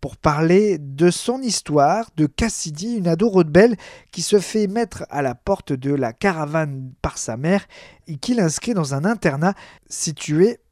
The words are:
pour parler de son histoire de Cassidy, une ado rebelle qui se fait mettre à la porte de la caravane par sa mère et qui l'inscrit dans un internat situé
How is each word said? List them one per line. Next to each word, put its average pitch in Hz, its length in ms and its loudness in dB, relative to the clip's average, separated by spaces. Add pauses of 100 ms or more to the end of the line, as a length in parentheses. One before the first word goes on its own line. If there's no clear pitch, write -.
pour - 160 -12
parler 170 600 2
de 143 320 2
son 247 300 -4
histoire 185 760 0
de 151 80 2
Cassidy, 202 720 -4
une 180 100 0
ado 170 220 2
rebelle 185 460 6 (360)
qui - 80 -10
se 202 200 2
fait 208 260 -2
mettre 220 420 -6
à 139 140 -4
la 127 120 -2
porte - 380 -4
de 139 220 -2
la 127 180 -2
caravane 147 880 -4
par - 160 -6
sa 113 220 -8
mère 175 260 0 (420)
et 156 100 -10
qui 247 180 -2
l'inscrit 214 400 0
dans 151 180 -2
un 139 140 -2
internat 180 480 0 (340)
situé 170 680 0 (140)